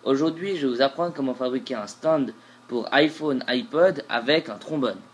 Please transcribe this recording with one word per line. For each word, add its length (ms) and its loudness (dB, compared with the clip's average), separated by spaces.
aujourd'hui 540 0
je 100 0
vais 60 0
vous 80 0
apprendre 320 2
comment 200 -2
fabriquer 400 -4
un 140 -6
stand 460 0
pour 260 -4
iPhone, 540 2
iPod 600 2
avec 400 0
un 80 -8
trombone. 400 -2